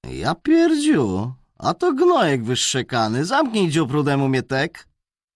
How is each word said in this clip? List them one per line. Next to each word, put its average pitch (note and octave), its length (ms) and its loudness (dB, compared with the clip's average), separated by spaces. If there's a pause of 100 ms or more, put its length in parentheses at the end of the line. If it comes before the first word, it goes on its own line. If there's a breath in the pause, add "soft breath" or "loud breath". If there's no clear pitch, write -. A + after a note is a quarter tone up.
„Ja C3 320 -6
pierdziu, D4 960 2 (240)
a - 160 -2
to F4+ 200 0
gnojek B3+ 500 2
wyszczekany, A#2+ 800 -2
zamknij A3+ 460 0
dziób C#3+ 200 0
rudemu C#3 380 0
mietek”. C3+ 580 -4 (480)